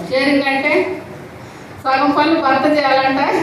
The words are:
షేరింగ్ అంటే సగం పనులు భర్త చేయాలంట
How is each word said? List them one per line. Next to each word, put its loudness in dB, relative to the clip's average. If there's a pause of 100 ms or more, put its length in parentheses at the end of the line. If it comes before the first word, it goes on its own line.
(100)
షేరింగ్ 2
అంటే 0 (840)
సగం 2
పనులు 2
భర్త 2
చేయాలంట 2 (240)